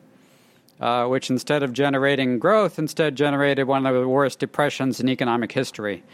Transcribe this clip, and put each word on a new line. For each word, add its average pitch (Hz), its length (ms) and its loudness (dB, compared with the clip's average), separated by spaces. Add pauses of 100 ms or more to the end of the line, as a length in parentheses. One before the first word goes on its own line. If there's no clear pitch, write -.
(800)
uh, 120 260 0
which 127 240 -2
instead 139 320 0
of 131 100 -4
generating 135 680 2
growth, 190 400 2
instead 151 380 -2
generated 139 500 2
one 135 200 2
of 131 80 2
the 127 140 0
worst 131 300 0
depressions 135 640 -2
in 123 80 0
economic 120 440 -2
history 104 500 -6 (120)